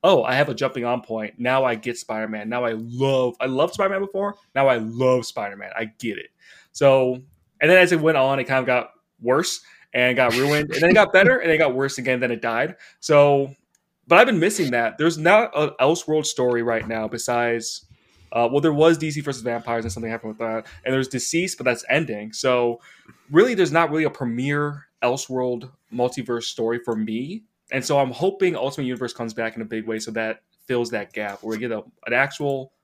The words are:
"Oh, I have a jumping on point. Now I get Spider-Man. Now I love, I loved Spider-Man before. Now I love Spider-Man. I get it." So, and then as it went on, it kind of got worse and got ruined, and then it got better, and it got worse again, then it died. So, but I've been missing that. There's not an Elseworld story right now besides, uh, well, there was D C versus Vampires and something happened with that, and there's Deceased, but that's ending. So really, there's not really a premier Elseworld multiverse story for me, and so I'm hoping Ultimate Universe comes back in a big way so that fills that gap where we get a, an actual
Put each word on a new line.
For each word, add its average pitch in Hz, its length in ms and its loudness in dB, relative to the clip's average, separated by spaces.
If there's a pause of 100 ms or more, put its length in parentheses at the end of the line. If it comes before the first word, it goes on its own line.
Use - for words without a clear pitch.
"Oh, 165 180 6
I 123 120 0
have 143 140 2
a 135 60 -4
jumping 127 300 -4
on 120 180 -2
point. 110 360 -8
Now 127 260 0
I 123 100 2
get 120 240 -8
Spider-Man. 107 500 -8
Now 123 160 -4
I 117 120 -2
love, 123 640 -2
I 127 60 -2
loved 135 280 0
Spider-Man 196 260 -2
before. 196 360 -6 (180)
Now 135 140 4
I 127 80 4
love 117 500 0
Spider-Man. 101 500 -10
I 113 100 -6 (120)
get 110 200 -8
it." - 120 -16 (420)
So, 135 420 4 (460)
and 151 80 4
then 185 100 8
as 180 120 6
it 170 100 2
went 156 160 4
on, 135 220 2
it 127 60 -4
kind 131 160 0
of 123 60 -4
got 123 260 0 (280)
worse 131 400 0 (320)
and 123 240 2
got 123 200 4
ruined, 147 340 0
and 131 100 -2
then 170 100 6
it - 40 6
got 208 180 6
better, 220 260 6
and 165 120 -2
it 156 80 2
got 147 160 2
worse 135 240 -2
again, 127 220 -2
then 123 100 0
it 113 100 -4
died. 120 360 -2 (240)
So, 143 560 4 (500)
but 165 120 6
I've 240 80 10
been 226 120 0
missing 170 320 0
that. 120 260 0
There's 156 220 0
not 196 400 4
an 151 120 0 (100)
Elseworld 156 460 2
story 123 360 0
right 113 240 -2
now 110 220 -4
besides, 117 760 -4 (440)
uh, 117 200 2
well, 143 100 2
there 151 120 2
was 156 260 4
D 156 120 -4
C 147 100 -6
versus 135 220 -8
Vampires 117 420 -4
and 113 80 -4
something 113 200 -8
happened 113 180 -8
with 110 80 -14
that, 113 280 -6 (180)
and 127 100 0
there's 131 140 -2
Deceased, 165 500 -6
but 131 60 -10
that's 120 260 -2
ending. 113 420 -2
So 120 480 0 (520)
really, 226 220 6
there's 175 180 2
not 165 180 2
really 156 140 0
a 143 60 0
premier 143 760 -4 (160)
Elseworld 127 680 -2 (240)
multiverse 120 520 -4
story 117 400 -4
for 117 100 -2
me, 117 480 -6 (300)
and 131 120 -4
so 143 140 0
I'm 131 140 0
hoping 185 420 -2
Ultimate 139 320 -4
Universe 123 260 -6
comes 113 220 -10
back 113 220 -6
in 113 60 -10
a 107 40 -10
big 110 220 -8
way 110 100 -4
so 113 140 -10
that 110 300 -6 (260)
fills 120 220 -2
that 104 220 -8
gap 101 300 -8
where 110 80 -8
we 110 80 -4
get 120 140 -6
a, 107 100 -6 (240)
an 113 60 -4
actual 139 580 -2 (140)